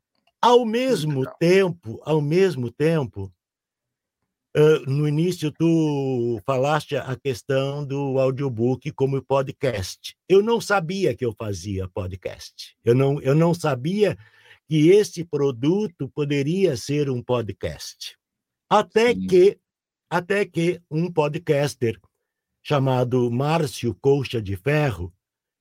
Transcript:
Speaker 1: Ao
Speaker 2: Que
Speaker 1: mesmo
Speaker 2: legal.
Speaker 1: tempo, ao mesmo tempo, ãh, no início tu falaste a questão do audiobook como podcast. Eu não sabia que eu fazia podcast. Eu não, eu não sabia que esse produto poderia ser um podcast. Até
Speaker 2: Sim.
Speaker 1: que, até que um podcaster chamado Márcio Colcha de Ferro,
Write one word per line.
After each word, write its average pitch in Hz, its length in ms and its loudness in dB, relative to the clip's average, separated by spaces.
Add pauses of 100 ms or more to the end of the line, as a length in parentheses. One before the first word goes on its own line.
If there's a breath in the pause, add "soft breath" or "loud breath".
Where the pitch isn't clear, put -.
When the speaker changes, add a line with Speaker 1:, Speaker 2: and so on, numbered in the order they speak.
(420)
Speaker 1:
Ao 247 240 6 (160)
Speaker 2:
Que 262 140 2
Speaker 1:
mesmo 151 260 -2
Speaker 2:
legal. - 180 -6
Speaker 1:
tempo, 175 680 2
ao 151 160 2
mesmo 147 500 0
tempo, 131 600 -2 (1200)
ãh, 151 320 4
no 143 200 -2
início 156 440 -2
tu 139 960 0
falaste 139 500 -2
a 127 200 -4
questão 139 680 -4
do 135 340 -4
audiobook 131 760 -2
como 135 280 -2
podcast. 135 960 -4 (120)
Eu 190 140 6
não 226 200 0
sabia 185 540 -2
que 127 100 -6
eu 113 120 -2
fazia 95 520 -6
podcast. - 920 -12
Eu 120 120 4
não, 139 260 2
eu 135 140 0
não 165 180 2
sabia 160 640 -2 (500 soft breath)
que 156 220 4
esse 196 360 4
produto 143 840 -2
poderia 147 680 0
ser 143 320 -2
um 123 120 -4
podcast. 104 960 -6 (520)
Até 220 440 2
Speaker 2:
Sim. 190 140 -4
Speaker 1:
que, 185 320 4 (500)
até 196 360 -2
que 170 440 -4
um 165 220 -4
podcaster 147 880 -2 (640)
chamado 127 680 0
Márcio 139 640 -2
Colcha 139 460 0
de 98 140 -6
Ferro, 131 580 -2 (480)